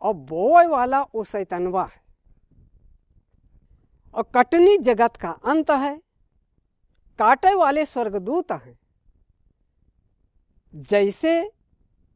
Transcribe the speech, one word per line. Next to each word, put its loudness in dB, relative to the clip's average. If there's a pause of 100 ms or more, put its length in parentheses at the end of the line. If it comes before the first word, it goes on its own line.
और -4
बोए 2
वाला 0
उ -8
शैतनवा -6
है। -18 (2000)
और -6
कटनी 2
जगत 0
का -10
अंत -2
है, -2 (1160)
काटे 4
वाले 2
स्वर्गदूत -6
हैं। -14 (2000)
जैसे -2 (640)